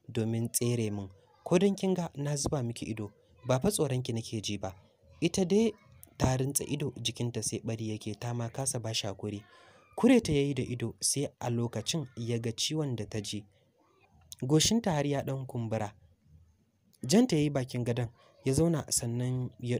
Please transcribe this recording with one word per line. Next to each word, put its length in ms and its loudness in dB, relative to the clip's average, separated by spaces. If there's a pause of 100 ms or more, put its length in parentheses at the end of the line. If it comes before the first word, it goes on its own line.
domin 400 0
tsere 420 0
min. 180 -6 (360)
Ko 140 4
don 160 4
kin 200 0
ga 200 -4
na 220 -2
zuba 260 -2
miki 240 -4
ido, 240 -6 (360)
"Ba 140 2
fa 100 4
tsoronki 420 0
nake 280 -4
ji 180 -4
ba." 160 -6 (460)
Ita 240 2
dai 280 4 (460)
ta 180 4
rintsa 280 -2
ido, 360 -4
jikinta 420 -4
sai 180 -4
ɓari 300 -4
yake, 280 -6
ta 160 -6
ma 140 -4
kasa 320 -4
ba 140 -6
shi 120 -2
hakuri. 360 -6 (540)
Kure 240 8
ta 120 0
yayi 220 2
da 80 0
ido, 380 -4
sai 280 0 (120)
a 100 -2
lokacin 560 -2 (100)
ya 220 -2
ga 140 -2
ciwon 440 -2
da 100 -6
ta 140 -6
ji. 240 -8 (960)
Goshinta 500 4
har 140 2
ya 160 0
ɗan 240 -4
kumbura. 480 -4 (1080)
Janta 340 6
yayi 140 4
bakin 340 -2
gadon, 240 0 (360)
ya 80 2
zauna 380 4
sannan 600 -2 (100)
ya 200 -2